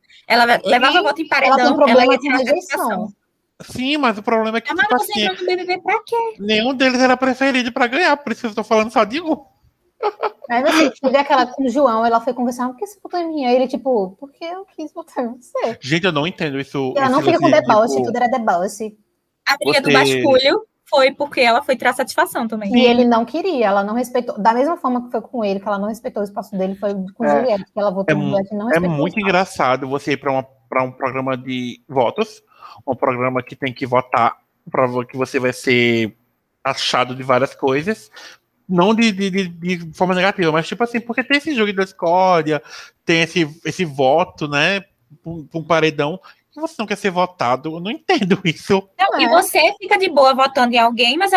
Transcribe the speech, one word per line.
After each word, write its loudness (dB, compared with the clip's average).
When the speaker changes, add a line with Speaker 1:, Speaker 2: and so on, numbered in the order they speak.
Speaker 1:
Ela 4
le-, 2
levava 4
Speaker 2:
Sim. 4
Speaker 1:
voto -2
em -6
Speaker 3:
Ela 2
tem 2
Speaker 1:
paredão, 4
Speaker 3:
problema 6
Speaker 1:
ela 4
ia 4
Speaker 3:
com -8
Speaker 1:
tirar 0
Speaker 3:
rejeição. -2
Speaker 1:
satisfação. -4
Speaker 2:
Sim, -4
mas 0
o -12
problema 0
é -2
que, -8
Speaker 1:
Amada, 0
Speaker 2:
tipo 2
Speaker 1:
você -4
Speaker 2:
assim, -2
Speaker 1:
entrou -2
no -6
B 0
B -8
B -4
pra -2
quê? -4
Speaker 2:
nenhum 0
deles 0
era 4
preferido 0
pra 0
ganhar, 2
por -10
isso -6
eu -8
tô -4
falando 2
só 4
de -2
um. -4
Speaker 3:
Mas 0
assim, 4
teve 2
aquela 2
com -6
o 0
João, 2
ela 2
foi -2
conversar, -4
"Por -10
que -10
você -20
votou -8
em -4
mim?" -4
Aí 4
ele, 2
tipo, -2
"Porque -18
eu -10
quis -14
votar -10
em -4
você." -6
Speaker 2:
Gente, -4
eu 2
não -2
entendo -6
isso, -6
Speaker 3:
Ela 2
Speaker 2:
esse 2
Speaker 3:
não 2
fica 2
Speaker 2:
lance 0
Speaker 3:
com 4
Speaker 2:
de, 6
Speaker 3:
deboche, 2
Speaker 2:
tipo, -2
Speaker 3:
tudo -6
era 0
deboche. -4
Speaker 1:
A 0
briga 0
do -2
Speaker 2:
Você 6
Speaker 1:
basculho 2
foi 4
porque -6
ela 4
foi -2
tirar 0
satisfação -2
também. -4
Speaker 3:
E 6
ele 4
não 4
queria, -2
ela 2
não -6
respeitou. -4
Da 2
mesma 0
forma -4
que -16
foi -4
com -6
ele, -2
que -8
ela -2
não -4
respeitou -8
o -2
espaço -10
dele, -2
foi -4
com -6
Speaker 4:
É. 2
Speaker 3:
Juliette, -2
que -8
ela 0
votou -2
Speaker 2:
É 0
Speaker 3:
em -2
Speaker 2:
mu-, -4
Speaker 3:
Juliette, -4
não -6
Speaker 2:
é -2
Speaker 3:
respeitou 0
o -2
Speaker 2:
muito -4
Speaker 3:
espaço. -2
Speaker 2:
engraçado 0
você -4
ir -2
pra -4
uma, -2
pra -2
um -6
programa -4
de -8
votos, -2
um -4
programa -2
que -20
tem -6
que -8
votar, 0
um -14
programa 0
que -18
você -4
vai 0
ser 0
achado -2
de -10
várias 0
coisas, -4
não 4
de, 4
de, -4
de, -2
de -8
forma 0
negativa, 0
mas 0
tipo -8
assim, -2
porque -4
tem 0
esse -4
jogo 0
de -4
discórdia, 2
tem 2
esse, -2
esse -4
voto, 0
né, 0
pra -14
um, -14
pra -10
um -8
paredão, 0
e -16
você -8
não -6
quer -4
ser -4
votado, -2
eu -10
não -6
entendo 0
<laughs> -10
isso. 0
Speaker 1:
Não, 2
e 2
Speaker 3:
É. 2
Speaker 1:
você 4
fica 0
de 0
boa 6
votando 2
em 4
alguém, 2
mas, 0